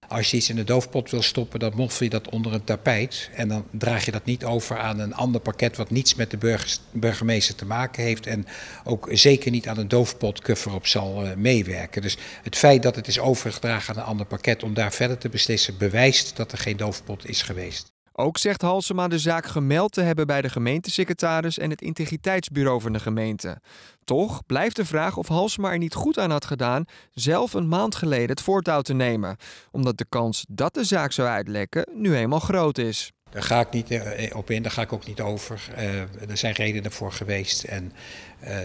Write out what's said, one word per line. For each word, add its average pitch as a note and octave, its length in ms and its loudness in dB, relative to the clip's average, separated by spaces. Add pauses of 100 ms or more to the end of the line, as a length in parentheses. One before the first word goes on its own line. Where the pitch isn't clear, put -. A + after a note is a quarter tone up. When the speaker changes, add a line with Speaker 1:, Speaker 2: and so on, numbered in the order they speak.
Speaker 1:
Als A2+ 220 0
je B2+ 60 2
iets A2+ 120 2
in A#2 80 -2
de A2 80 0
doofpot B2 460 0
wil A#2 120 0
stoppen, - 380 0
dan A2 140 0
moffel B2 300 0
je A2+ 60 2
dat G#2+ 180 -2
onder A2+ 240 -2
een G#2+ 120 -2
tapijt. A2+ 680 0
En A2+ 140 -2
dan G#2+ 220 -2
draag A2+ 340 0
je A2+ 60 -2
dat G#2+ 140 -4
niet B2 200 -2
over A#2 340 -2
aan A2 200 -2
een G#2 160 -4
ander B2 260 0
pakket - 360 0
wat A2+ 140 -4
niets C3 240 4
met A#2 160 0
de A#2 60 -4
burgers-, A2 440 0 (120)
burgemeester A2 640 2
te - 120 -10
maken A#2+ 360 -4
heeft. A2+ 240 -2
En A2 200 -4 (380)
ook A#2+ 280 -2
zeker C3 380 8
niet A#2+ 180 0
aan A2 100 -4
een G#2 100 -2
doofpot A#2+ 520 2
cover-up G2+ 460 -2
zal, G2 380 0
eh, F#2+ 120 -4
meewerken. G2 680 0
Dus G2 140 -2 (260)
het - 140 -6
feit C#3 260 10
dat B2 140 2
het A2+ 120 -8
is B2+ 100 0
overgedragen A#2 760 0
aan G#2+ 60 -6
een A#2 60 -6
ander G#2+ 200 -4
pakket A2 360 0
om G#2+ 120 -4
daar G#2+ 180 0
verder B2 260 0
te B2+ 100 -6
beslissen, G#2+ 500 0
bewijst A2 580 4
dat - 160 -6
er A#2 60 -8
geen G#2+ 180 -4
doofpot G#2 520 -6
is - 140 -2
geweest. F2+ 500 -8 (200)
Speaker 2:
Ook D#3 260 -2
zegt - 240 0
Halsema F3+ 460 0
de E3+ 100 0
zaak E3 280 0
gemeld D#3 460 2
te F#3+ 80 0
hebben D#3+ 260 2
bij C#3 160 2
de C3 60 -2
gemeentesecretaris E3 1120 0
en D#3 120 -2
het D3+ 120 -6
integriteitsbureau D#3 960 0
van A2 120 -2
de G#2+ 80 -2
gemeente. A2 600 -4 (440)
Toch D#3 420 0
blijft E3 300 0
de G#3+ 80 0
vraag D#3+ 320 0
of F3 120 -4
Halsema F#3+ 420 0
er F3 80 0
niet E3 160 -2
goed - 240 0
aan F3+ 120 2
had D3 140 0
gedaan B2+ 400 0 (260)
zelf E3 420 2
een F3 160 0
maand G3+ 260 2
geleden B2+ 340 2
het C3+ 120 -2
voortouw F3 400 2
te C3+ 140 0
nemen, A2+ 420 0 (340)
omdat B2+ 280 0
de A#2 100 -4
kans A#2 400 0
dat G#2+ 260 -2
de C4 100 0
zaak E3+ 280 2
zou B2 160 0
uitlekken G#2 640 -2
nu G3+ 220 2
eenmaal B2+ 240 2
groot E3+ 380 2
is. A2+ 340 -4 (180)
Speaker 1:
Daar G#2 120 -8
ga A#2+ 180 4
ik A2+ 100 2
niet, A#2 200 -2
eh, G#2+ 460 -4
op G#2 140 -6
in, A2+ 120 0
daar A#2 100 -4
ga A#2 100 -2
ik G#2+ 100 -6
ook A2 140 -6
niet G#2+ 140 -8
over. G#2 540 -6
Eh, G2 260 -4
er G2+ 360 -10
zijn A2 180 0
redenen G#2+ 380 -2
voor G2 200 -8
geweest. G2 500 -4
En, F2+ 300 -8 (480)
eh, G2+ 240 -8